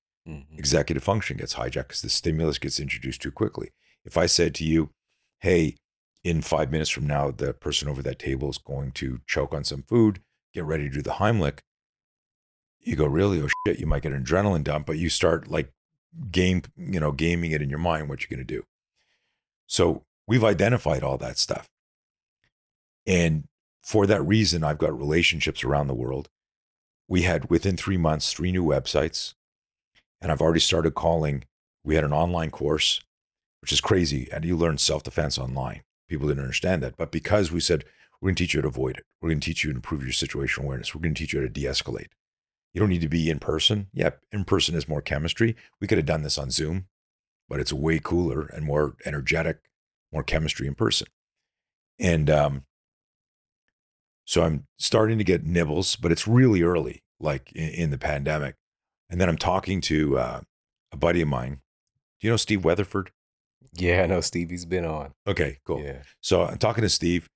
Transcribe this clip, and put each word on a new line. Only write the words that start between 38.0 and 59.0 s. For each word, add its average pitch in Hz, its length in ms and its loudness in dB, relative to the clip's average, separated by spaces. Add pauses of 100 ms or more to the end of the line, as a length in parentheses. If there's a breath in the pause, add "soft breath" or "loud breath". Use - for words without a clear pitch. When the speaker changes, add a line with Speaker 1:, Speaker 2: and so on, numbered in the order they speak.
Speaker 2:
"We're 95 80 0
gonna 92 60 2
teach 90 180 0
you 78 60 0
how 76 40 2
to 76 60 2
avoid 64 280 -4
it. - 80 -18 (160)
We're 82 80 -2
gonna 76 120 0
teach - 240 -2
you 76 60 -2
to 67 40 -4
improve 69 260 -6
your 64 120 -6
situational - 500 -2
awareness. 67 320 -6
We're 78 60 -12
gonna 82 120 0
teach 78 200 -4
you 73 60 0
how 67 60 0
to 62 60 -2
de-escalate." 67 560 -4 (680)
You - 60 -2
don't 104 100 4
need 87 120 2
to 80 80 0
be 80 200 2
in 76 100 0
person. 98 540 0
Yeah, - 180 2 (200)
in 101 140 -2
person 82 300 2
is 73 120 -2
more 73 140 -4
chemistry. 82 560 -2 (240 soft breath)
We 101 60 -4
could - 100 4
have 76 100 2
done 80 160 0
this 71 140 -2
on 69 140 -6
Zoom, 82 360 -2 (600)
but 69 100 -4
it's 69 140 -4
way 76 260 2
cooler 80 460 -2
and 76 200 -8
more 73 300 0 (100)
energetic, 78 540 -2 (520)
more 76 120 -4
chemistry 76 440 -2
in 69 60 -4
person. - 340 0 (920)
And, 80 320 2
um, 73 340 2 (1600)
so - 180 2
I'm 78 240 0 (120)
starting 110 380 2
to 107 60 0
get 87 220 2
nibbles, 85 500 0
but 82 160 0
it's 85 160 0
really 117 360 6
early, 85 400 0 (160)
like, 73 320 -4
in, 80 180 -4
in 82 220 -2
the 67 60 -2
pandemic. 73 580 -4 (540)